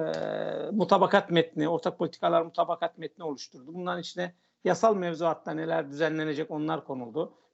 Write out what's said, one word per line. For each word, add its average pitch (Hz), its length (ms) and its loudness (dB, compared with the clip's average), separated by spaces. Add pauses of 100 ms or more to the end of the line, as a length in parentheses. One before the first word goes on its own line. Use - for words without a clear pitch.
(720)
mutabakat 196 580 4
metni, 160 380 2
ortak 170 300 -2
politikalar 170 440 2
mutabakat 165 560 -2
metni 165 260 -12
oluşturuldu. 143 500 -10
Bunların 180 260 -4
içine 175 340 -6 (300)
yasal 202 320 4
mevzuatta 170 540 -2
neler 160 400 -2
düzenlenecek 156 600 -2
onlar 156 340 -4
konuldu. 139 500 -6 (200)